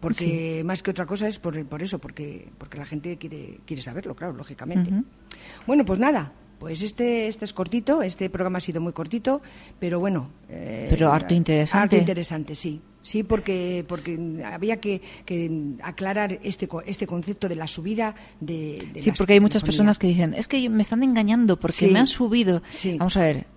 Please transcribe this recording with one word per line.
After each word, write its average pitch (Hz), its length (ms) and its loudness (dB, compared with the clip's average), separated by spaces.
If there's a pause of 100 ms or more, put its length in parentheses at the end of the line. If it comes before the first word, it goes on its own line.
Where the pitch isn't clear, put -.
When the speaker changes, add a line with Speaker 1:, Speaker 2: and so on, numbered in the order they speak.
Speaker 1:
porque 165 580 -2
Speaker 2:
Sí. 160 60 -4
Speaker 1:
más 185 180 -4
que 196 80 -4
otra 185 160 -4
cosa 208 220 -4
es 208 100 -6
por, 156 280 -6
por 151 160 -10
eso, 190 160 -6
porque, - 500 -14 (100)
porque 143 200 -18
la 143 60 -12
gente 156 320 -8
quiere, 147 500 -16
quiere 135 160 -10
saberlo, 139 340 -10
claro, 170 180 -8
lógicamente. 175 560 -4
Speaker 2:
Ujú. 202 140 0 (640)
Speaker 1:
Bueno, 277 180 6
pues 190 140 0
nada, 226 340 0 (260)
pues 160 240 -8
este, 226 460 0
este 220 160 -8
es 202 80 -8
cortito, 226 500 0
este 185 260 -2
programa 185 300 -2
ha - 20 -4
sido 165 200 -4
muy 165 120 -4
cortito, 233 480 -2 (380)
pero 175 220 -2
bueno, 175 300 -2 (180)
eh, - 420 -8
Speaker 2:
Pero 156 220 6
harto 156 220 2
interesante. 160 480 4
Speaker 1:
harto 202 140 4
interesante, 170 580 0
sí. 151 260 -6 (220)
Sí, 214 200 -2
porque, 180 680 -2
porque 165 560 -6
había 190 340 -4
que, 202 220 -4 (240)
que 170 260 -4 (320)
aclarar 190 600 -4
este 185 260 -6
co-, 165 140 -8
este 196 240 -6
concepto 185 420 -6
de 170 80 -4
la 160 100 -8
subida 214 480 -4 (260)
de, 156 520 -8
de 156 80 -12
Speaker 2:
Sí, 143 80 0
Speaker 1:
las - 100 2
Speaker 2:
porque 190 160 4
hay 202 60 12
muchas 208 220 6
Speaker 1:
telefonías. 208 340 4
Speaker 2:
personas - 20 -6
que 196 100 2
dicen, 175 260 4
"Es - 140 -4
que 254 200 0
me 220 140 4
están 233 200 0
engañando 226 560 4
porque - 200 -2
Speaker 1:
Sí. 202 80 6
Speaker 2:
me 196 140 8
han 269 60 6
subido". 214 640 2
Speaker 1:
Sí. 180 300 -4
Speaker 2:
Vamos 180 180 2
a 190 40 4
ver 151 260 2 (100)